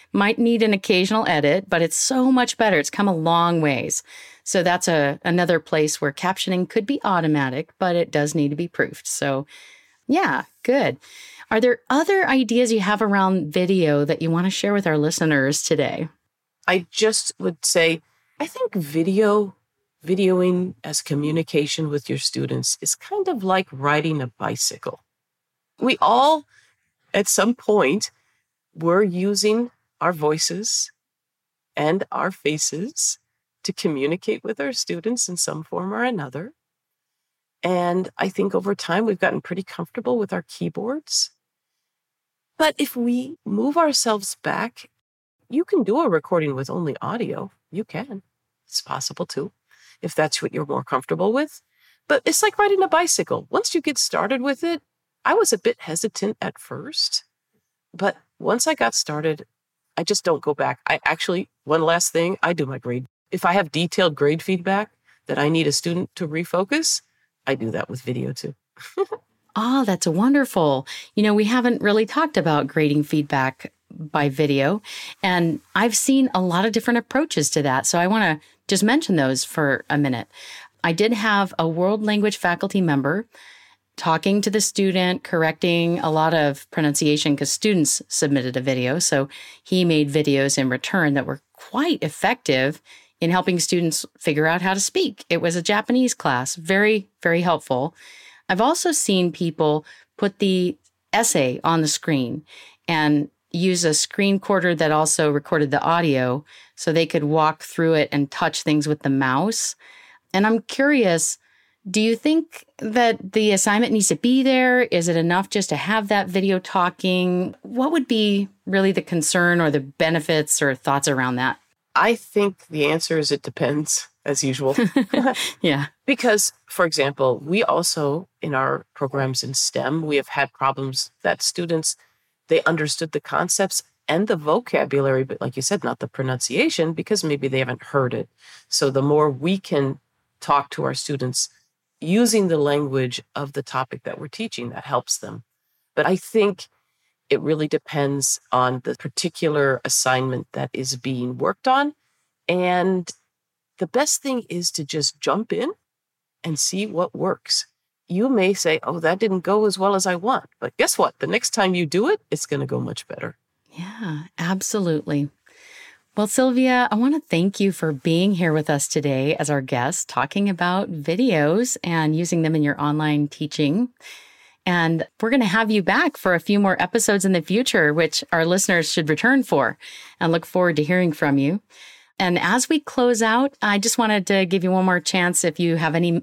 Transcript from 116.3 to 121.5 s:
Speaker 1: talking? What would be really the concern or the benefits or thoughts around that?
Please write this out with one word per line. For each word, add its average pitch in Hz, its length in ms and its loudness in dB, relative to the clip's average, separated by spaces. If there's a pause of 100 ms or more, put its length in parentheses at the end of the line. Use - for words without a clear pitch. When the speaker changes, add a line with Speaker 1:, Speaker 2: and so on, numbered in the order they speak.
Speaker 1:
talking? 180 1040 0
What 254 320 -2
would 330 140 0
be 208 420 0 (160)
really 196 260 2
the 180 100 0
concern 175 600 2
or 156 100 4
the 143 80 2
benefits 156 800 0
or 139 140 2
thoughts 139 320 0
around 127 300 0
that? 127 220 -2 (360)